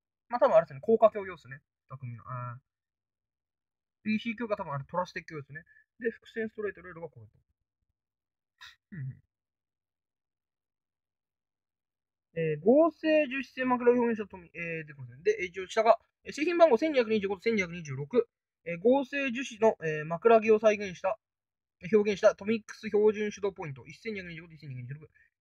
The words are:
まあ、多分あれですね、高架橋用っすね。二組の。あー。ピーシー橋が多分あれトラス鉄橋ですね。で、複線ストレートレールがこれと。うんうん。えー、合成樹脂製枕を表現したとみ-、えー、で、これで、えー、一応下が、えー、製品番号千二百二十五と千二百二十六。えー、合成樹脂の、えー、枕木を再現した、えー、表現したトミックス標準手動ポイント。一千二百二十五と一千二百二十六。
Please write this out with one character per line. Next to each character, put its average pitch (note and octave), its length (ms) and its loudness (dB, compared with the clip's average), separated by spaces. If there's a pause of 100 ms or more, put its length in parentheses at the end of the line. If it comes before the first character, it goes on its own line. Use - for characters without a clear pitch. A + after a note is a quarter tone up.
(300)
ま A#3+ 80 -4
あ、 - 20 -6
多 C#4+ 80 4
分 F#3+ 100 4
あ E3 40 8
れ E3+ 60 -10
で - 0 -
す D3 80 -18
ね、 C3+ 80 -16
高 A3+ 160 2
架 G#3+ 160 6
橋 G3+ 100 -8
用 F#3+ 80 -12
っ D#3+ 60 -16
す B2 100 -20
ね。 C#3 100 -20 (300)
二 C3 80 -14
組 A#2+ 200 -12
の。 - 100 -20
あ B2 320 -12
ー。 - 1400 -20
ピ G#3+ 120 -2
ー G#3+ 40 -4
シ A#3 120 -6
ー G#3+ 60 -10
橋 A#3+ 80 -8
が G#3 120 -6
多 G3 60 -12
分 D3+ 100 -10
あ C#3+ 40 -8
れ C#3 80 -10
ト - 100 -16
ラ F3+ 120 -4
ス - 60 -20
鉄 F3 120 -12
橋 D#3 160 -14
で C3+ 60 -20
す C#3 60 -20
ね。 E3 100 -18 (360)
で、 A#3 120 -6
複 - 180 -20
線 A3 200 -8
ス - 60 -18
ト A3 60 -12
レ G#3 80 -6
ー F#3+ 60 -12
ト F3 80 -20
レ F3+ 80 -18
ー - 20 -20
ル E3 80 -18
が E3 80 -14
こ - 100 -20
れ A2 60 -20
と。 G#2 60 -20 (1600)
う G#3 40 -18
ん E3 40 -12
う - 20 -10
ん。 C3 160 -10 (3250)
え D#3+ 240 -4
ー、 - 60 -
合 D4 240 6
成 D#4 380 0
樹 B3 80 -10
脂 C4+ 80 -6
製 C4 200 -10
枕 B3 280 2
を - 20 4
表 A#3+ 160 2
現 A3+ 80 -2
し G#3+ 60 -8
た G3 40 -10
と F#3+ 100 -18
み-、 F3 200 -20
え E3 260 -8
ー、 D3+ 40 -16
で、 D3 80 -20
こ C#3 80 -16
れ A#2+ 180 -18
で、 G3+ 180 0
え F3 60 -2
ー、 - 40 -8
一 F#3 120 -10
応 F#3 60 -10
下 A3 160 0
が、 A3+ 160 4 (260)
え - 40 -12
ー、 - 20 -12
製 C#4+ 140 -6
品 F4 120 -2
番 E4+ 140 8
号 A3+ 60 6
千 D#4 140 0
二 C#4 60 0
百 A#3+ 140 2
二 A3 100 0
十 G3 60 6
五 G3 80 10
と F#3 60 -6
千 A#3 120 0
二 G#3 80 2
百 F3 100 -4
二 F3 120 -12
十 C#3+ 120 -10
六。 D3 320 0 (380)
え E3+ 80 -8
ー、 E3+ 60 -10
合 B3+ 260 4
成 C#4 260 -4
樹 A#3+ 100 -6
脂 A#3 180 -12
の、 A3 260 2
え D3+ 160 -4
ー、 D3+ 40 -10
枕 A3 360 4
木 A3 80 0
を G#3+ 80 6
再 G#3+ 200 2
現 G3 200 -10
し - 40 -16
た、 - 180 -4 (640)
え F3 40 -16
ー、 F3+ 100 0
表 G#3 180 2
現 F3+ 40 -4
し - 40 -6
た G3+ 120 6
ト G3 120 -12
ミ A3+ 100 0
ッ G#3+ 100 -8
ク - 100 -18
ス G#3+ 120 -16
標 G#3+ 260 2
準 G#3 160 -4
手 G#3 100 -12
動 G3 120 -4
ポ F3 160 -12
イ - 20 -10
ン C#3 60 -12
ト。 A#2+ 100 -20
一 - 140 -20
千 A3+ 160 -10
二 G3 60 -10
百 F3+ 80 -14
二 E3+ 60 -14
十 D#3+ 60 -16
五 F3 60 -20
と E3 80 -20
一 D3 60 -20
千 D3+ 80 -16
二 B2+ 80 -12
百 B2 40 -12
二 A#2+ 60 -14
十 C3+ 80 -12
六。 D3+ 160 -20 (300)